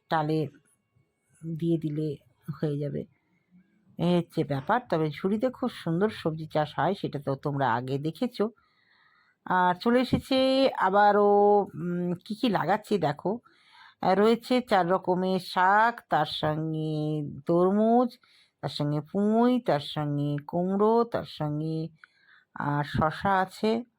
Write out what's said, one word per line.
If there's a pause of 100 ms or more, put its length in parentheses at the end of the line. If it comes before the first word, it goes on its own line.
টালে (1040)
দিয়ে
দিলে (500)
হয়ে
যাবে, (1000)
এই
হচ্ছে
ব্যাপার। (100)
তবে (100)
ঝুড়িতে (100)
খুব (140)
সুন্দর (120)
সবজি
চাষ (100)
হয়,
সেটা
তো (140)
তোমরা (100)
আগে (120)
দেখেছো। (1000)
আর (100)
চলে
এসেছে (500)
আবারও, (440)
উম, (160)
কী
কী (100)
লাগাচ্ছি
দেখো। (720)
আহ,
রয়েছে (140)
চার
রকমের (140)
শাক, (160)
তার (120)
সঙ্গে (520)
তরমুজ, (540)
তার
সঙ্গে (100)
পুঁই, (140)
তার (100)
সঙ্গে (200)
কুমড়ো, (100)
তার (120)
সঙ্গে (920)
আর
শসা (120)
আছে। (280)